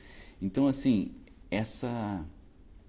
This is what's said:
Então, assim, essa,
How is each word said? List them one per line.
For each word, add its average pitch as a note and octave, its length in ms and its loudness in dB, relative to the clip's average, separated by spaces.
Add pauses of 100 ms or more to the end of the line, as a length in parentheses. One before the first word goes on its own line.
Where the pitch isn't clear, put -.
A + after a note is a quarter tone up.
(420)
Então, A2+ 260 2
assim, C3 440 4 (400)
essa, G#2+ 760 -2 (640)